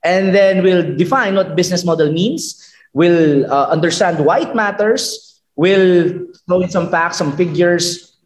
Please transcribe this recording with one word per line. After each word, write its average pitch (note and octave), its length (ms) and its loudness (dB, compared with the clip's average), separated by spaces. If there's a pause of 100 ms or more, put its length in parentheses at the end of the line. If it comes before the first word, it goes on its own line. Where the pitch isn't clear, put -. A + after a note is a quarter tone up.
And F#3 240 0
then F#3+ 320 2
we'll F3 320 2
define G3 400 0
what F3 220 -2
business F3+ 280 -2
model D#3+ 280 0
means. G#3+ 420 -4 (380)
We'll, D#3 540 2
uh, C#3 240 0
understand D#3+ 540 0
why F#3 240 2
it - 80 -12
matters. G#3+ 840 -4 (140)
We'll F3+ 720 2 (220)
throw F3+ 120 2
in F3+ 120 -4
some F3 180 -2
facts, E3+ 300 -2
some D3 160 -4
figures. F3 880 -2